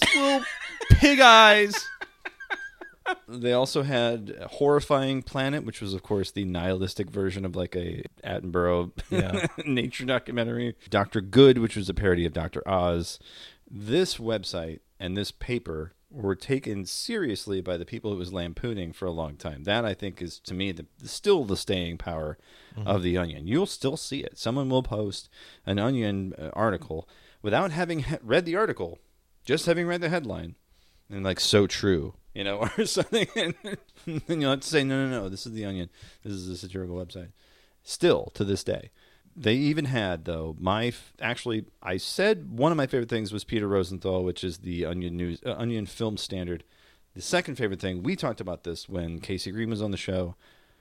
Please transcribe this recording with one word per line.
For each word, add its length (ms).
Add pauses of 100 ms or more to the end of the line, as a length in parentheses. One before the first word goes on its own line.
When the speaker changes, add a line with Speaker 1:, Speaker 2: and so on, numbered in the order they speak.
(160)
Speaker 1:
little 280 (260)
<laughs> 220
pig 280
eyes. 540 (1500)
Speaker 2:
They 260
also 300
had 540 (140)
Horrifying 720
Planet, 420
which 160
was, 120
of 100
course, 280
the 140
nihilistic 640
version 360
of, 100
like, 200
a 280 (200)
Attenborough 680 (180)
Speaker 1:
Yeah. 460
Speaker 2:
<laughs> 100
nature 400
documentary. 680 (140)
Doctor 300
Good, 380
which 180
was 140
a 40
parody 320
of 80
Doctor 340
Oz. 520 (500)
This 480
website 640 (200)
and 180
this 140
paper 640 (180)
were 240
taken 500
seriously 760
by 160
the 100
people 280
it 40
was 160
lampooning 600
for 140
a 40
long 240
time. 280
That, 200
I 100
think, 280
is, 200
to 120
me, 180
the, 140 (180)
still 400
the 140
staying 400
power 400 (400)
Speaker 1:
Mm-hmm. 100
Speaker 2:
of 160
The 140
Onion. 320
You'll 160
still 320
see 240
it. 160
Someone 320
will 140
post 440 (380)
an 120
Onion, 640
uh, 140
article 520 (360)
without 300
having 320
he-, 200
read 220
the 100
article, 440 (440)
just 220
having 220
read 120
the 80
headline, 480 (540)
and, 120
like, 200
"So 260
true," 460 (200)
you 120
know, 280
<laughs> 40
or 80
something. 500
And 200 (500)
then 340
you'll 120
have 100
to 80
say, 160
"No, 200
no, 180
no, 40
this 180
is 60
The 140
Onion. 240 (340)
This 80
is 160
a 80
satirical 400
website." 380 (500)
Still, 520
to 100
this 180
day. 280 (440)
They 200
even 280
had, 400
though, 340
my 300
f-, 320
actually, 460 (180)
I 140
said 600
one 140
of 60
my 100
favorite 220
things 240
was 100
Peter 240
Rosenthal, 560
which 220
is 140
the 260
Onion 320
News, 280
uh, 120
Onion 300
Film 280
Standard. 480 (520)
The 60
second 340
favorite 260
thing, 200
we 140
talked 240
about 240
this 240
when 320
Casey 320
Green 180
was 120
on 100
the 60
show, 380 (460)